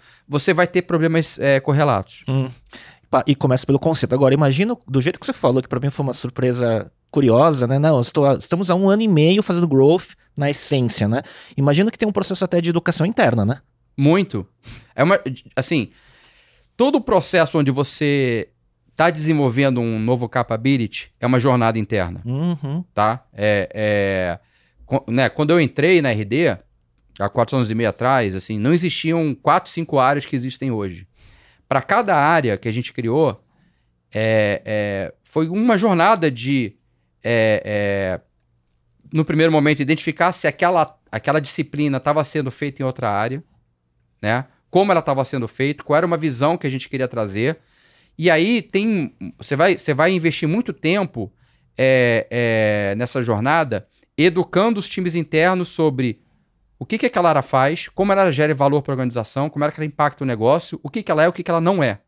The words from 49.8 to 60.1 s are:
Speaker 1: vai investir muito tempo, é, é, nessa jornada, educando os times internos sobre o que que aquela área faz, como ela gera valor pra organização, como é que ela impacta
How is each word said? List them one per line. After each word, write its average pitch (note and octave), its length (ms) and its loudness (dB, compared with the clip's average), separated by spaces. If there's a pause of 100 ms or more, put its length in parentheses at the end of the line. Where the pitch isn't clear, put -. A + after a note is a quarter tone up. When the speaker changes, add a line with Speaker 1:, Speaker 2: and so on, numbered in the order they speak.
Speaker 1:
vai D#3 200 2
investir E3 360 -2
muito G#3 240 -2
tempo, D#3+ 600 -4 (440)
é, B2 540 2
é, G#2+ 640 0
nessa B2 260 -4
jornada, A#2+ 640 -2 (300)
educando F#3 640 2
os G3 100 -8
times F3 280 -4
internos E3+ 540 0
sobre C3 500 -2 (580)
o C3 80 -12
que A3 120 -4
que B3 80 0
aquela F3+ 240 2
área D3 120 2
faz, C#3 460 0
como G3 240 0
ela G3 180 4
gera D3+ 240 0
valor C#3 280 2
pra C#3+ 100 -6
organização, B2+ 580 -4
como D3 140 -4
é D3+ 80 -2
que - 80 -16
ela D#3 60 -4
impacta D3 360 -2